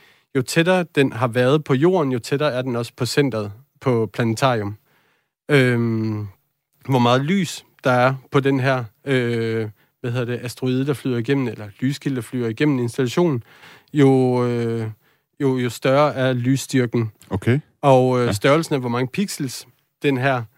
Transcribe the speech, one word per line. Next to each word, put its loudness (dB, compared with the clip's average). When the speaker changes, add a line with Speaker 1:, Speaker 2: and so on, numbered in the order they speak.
Speaker 1:
jo 2
tættere 0
den 2
har -2
været 2
på 0
jorden, 2
jo -2
tættere -2
er -4
den -4
også -6
på -4
centret -2
på 0
planetarium. -2
Øhm, 0
hvor 2
meget 4
lys -2
der 2
er 2
på 2
den 0
her, -2
øh, -2
hvad -6
hedder -2
det, -6
asteroide, -2
der 0
flyder -4
igennem, -2
eller -10
lyskilde, -2
der -4
flyver -4
igennem 0
installationen, -2
jo, 4
øh, -2
jo, 0
jo -2
større 2
er 0
lysstyrken. 0
Speaker 2:
Okay. 0
Speaker 1:
Og, 4
øh, 2
Speaker 2:
Ja. 0
Speaker 1:
størrelsen 2
af, 0
hvor -4
mange -2
pixels -6
den 2
her, 0